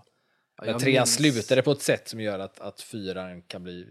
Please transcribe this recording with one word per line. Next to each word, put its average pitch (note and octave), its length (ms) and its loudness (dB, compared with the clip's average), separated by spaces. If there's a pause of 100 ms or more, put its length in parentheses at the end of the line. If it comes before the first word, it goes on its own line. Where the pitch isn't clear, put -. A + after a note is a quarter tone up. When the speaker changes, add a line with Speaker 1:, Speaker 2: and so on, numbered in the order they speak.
(560)
Speaker 1:
Ja, - 80 -16
Speaker 2:
Men - 80 -4
Speaker 1:
jag A#2 100 -4
Speaker 2:
trean C3 200 4
Speaker 1:
minns A#2 140 2
Speaker 2:
slutade C3 460 4
på D3 100 2
ett C#3 100 0
sätt - 260 0
som A#2 140 -10
gör G#2 180 -2
att, F#2+ 200 -10
att - 220 -14
fyran F#2 600 -10
kan F#2 220 -14
bli F2+ 280 -12